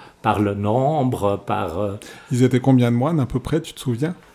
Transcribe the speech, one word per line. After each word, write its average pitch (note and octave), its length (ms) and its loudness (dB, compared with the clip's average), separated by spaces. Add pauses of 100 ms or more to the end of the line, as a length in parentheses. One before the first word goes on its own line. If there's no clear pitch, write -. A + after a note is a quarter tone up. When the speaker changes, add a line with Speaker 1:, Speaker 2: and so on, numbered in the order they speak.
(240)
Speaker 1:
par G#2 160 2
le G2+ 160 2
nombre, A2+ 880 0
par, G2 340 -4
euh, G2+ 160 -4 (360)
Speaker 2:
Ils B2 120 2
étaient B2+ 160 4
combien B2 320 4
de A#2+ 60 0
moines, D3+ 220 0
à B2 80 0
peu B2+ 120 -4
près, D#3 220 -2
tu - 120 -14
te - 60 -18
souviens ? C3+ 360 -4 (200)